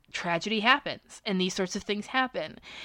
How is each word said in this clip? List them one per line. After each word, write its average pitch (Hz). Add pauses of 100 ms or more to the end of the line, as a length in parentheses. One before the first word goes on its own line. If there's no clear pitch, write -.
(120)
tragedy 185
happens 226
and 190
these 185
sorts 185
of 202
things 208
happen. 247 (260)